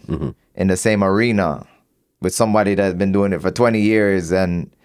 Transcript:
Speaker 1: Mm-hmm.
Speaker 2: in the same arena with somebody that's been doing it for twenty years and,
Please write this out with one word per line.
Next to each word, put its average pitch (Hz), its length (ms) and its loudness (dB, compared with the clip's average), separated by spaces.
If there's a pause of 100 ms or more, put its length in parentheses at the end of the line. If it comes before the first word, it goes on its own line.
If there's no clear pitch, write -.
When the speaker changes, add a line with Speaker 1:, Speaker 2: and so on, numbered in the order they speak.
Speaker 1:
Mm-hmm. - 220 -6 (260)
Speaker 2:
in 92 120 0
the 92 100 2
same 104 260 0
arena 98 600 0 (560)
with 92 140 -2
somebody 107 400 2
that's 95 200 0
been 98 160 0
doing 98 220 2
it 80 80 -6
for 92 100 -2
twenty 113 300 0
years 101 500 0
and, 90 380 -2 (160)